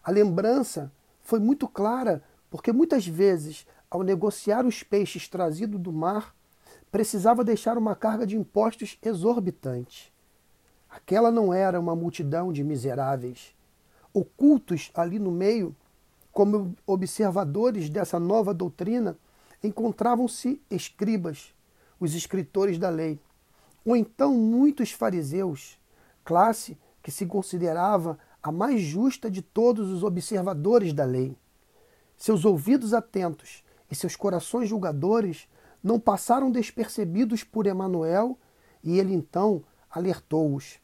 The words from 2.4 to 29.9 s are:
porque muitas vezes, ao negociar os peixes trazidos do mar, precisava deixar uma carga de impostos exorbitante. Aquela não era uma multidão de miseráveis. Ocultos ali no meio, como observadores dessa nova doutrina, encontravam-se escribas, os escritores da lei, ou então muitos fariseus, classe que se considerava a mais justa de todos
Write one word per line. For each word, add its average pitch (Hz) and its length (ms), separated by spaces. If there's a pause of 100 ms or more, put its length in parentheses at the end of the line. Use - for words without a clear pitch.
porque - 220
muitas 269 340
vezes, 165 640 (240)
ao 180 120
negociar 202 640
os 233 160
peixes - 460
trazidos 185 540
do 180 100
mar, 175 420 (560)
precisava 214 540
deixar 226 340
uma 220 160
carga 220 320
de 202 120
impostos 214 640
exorbitante. 180 1120 (760)
Aquela 226 400
não 220 240
era 185 240
uma 170 160
multidão 165 600
de 143 100
miseráveis. 131 880 (600)
Ocultos 220 800
ali 170 240
no 202 100
meio, 185 460 (560)
como 202 420 (120)
observadores 190 1040
dessa 175 280
nova 196 360
doutrina, 185 640 (440)
encontravam-se 233 1000 (100)
escribas, 185 840 (460)
os 160 160
escritores 190 640
da 180 100
lei, 160 320 (640)
ou 233 140
então 269 360
muitos 240 580
fariseus, 175 840 (460)
classe 185 540 (260)
que - 80
se - 140
considerava 175 920 (240)
a 147 120
mais 220 280
justa 208 480
de 190 120
todos 220 500